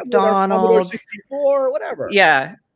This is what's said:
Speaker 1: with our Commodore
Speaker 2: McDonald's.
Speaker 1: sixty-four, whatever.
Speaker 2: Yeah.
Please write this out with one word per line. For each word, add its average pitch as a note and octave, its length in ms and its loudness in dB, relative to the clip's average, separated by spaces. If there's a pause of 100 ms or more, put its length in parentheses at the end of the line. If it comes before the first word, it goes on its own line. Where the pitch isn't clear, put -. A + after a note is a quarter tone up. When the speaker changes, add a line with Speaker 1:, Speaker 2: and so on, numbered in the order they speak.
Speaker 1:
with - 100 -2
our G3 160 2
Commodore F#3+ 280 0
Speaker 2:
McDonald's. F#3 320 2
Speaker 1:
sixty-four, C4+ 800 -4
whatever. F#3+ 400 -8
Speaker 2:
Yeah. E3 440 2 (200)